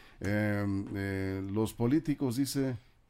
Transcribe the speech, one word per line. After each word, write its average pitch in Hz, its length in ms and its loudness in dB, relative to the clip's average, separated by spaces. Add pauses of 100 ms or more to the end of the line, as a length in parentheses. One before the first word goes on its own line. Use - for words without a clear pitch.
(200)
Eh, 104 440 2 (300)
eh, 98 560 -2
los 107 240 0
políticos, 135 640 2
dice, 135 400 0 (340)